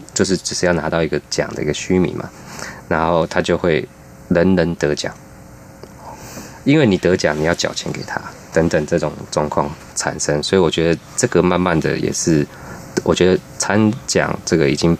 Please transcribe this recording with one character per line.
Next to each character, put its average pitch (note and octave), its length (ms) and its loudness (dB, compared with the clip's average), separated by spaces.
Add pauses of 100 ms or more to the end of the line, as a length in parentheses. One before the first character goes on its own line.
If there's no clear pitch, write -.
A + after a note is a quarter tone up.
(140)
就 G2 100 0
是 F#2 140 2
只 - 160 -8
是 - 140 0
要 F2 60 4
拿 D#2 140 -2
到 E2 140 0
一 D#2+ 60 0
个 D2 120 -2 (100)
奖 - 260 -2
的 - 80 -6
一 - 20 -4
个 D2 80 0
虚 - 240 0
名 E2+ 180 2
嘛， - 140 -10 (580)
然 D#2+ 160 0
后 E2 220 2
他 F2 160 -2
就 E2+ 160 0
会 D#2+ 300 0 (420)
人 F2+ 260 4
人 E2+ 200 2
得 D2 180 -2
奖， - 180 -6 (1500)
因 D3 140 4
为 D3 80 6
你 F#2 120 4
得 F2+ 180 2
奖 D#2 240 0
你 D#2 60 0
要 E2+ 100 2
缴 - 180 -2
钱 - 180 -6
给 - 120 -8
他 - 180 -6 (320)
等 E2 160 4
等 D#2 160 0
这 E2+ 140 0
种 D2+ 120 -2 (200)
状 D2+ 180 0
况 D2 220 -2 (240)
产 - 240 -4
生， D2 240 0
所 - 140 2
以 F#2+ 40 6
我 D#2+ 80 4
觉 E2 240 2
得 E2 60 -2 (160)
这 - 140 0
个 E2+ 120 4
慢 F2+ 180 4
慢 F2 200 2
的 C#2+ 180 0
也 - 140 -2
是， D2+ 340 2 (580)
我 - 120 4
觉 F2+ 160 4
得 - 80 4 (180)
参 G#2+ 340 2 (140)
奖 D2+ 400 0
这 E2+ 120 2
个 C#2+ 120 2
已 D2 60 2
经 E2+ 240 2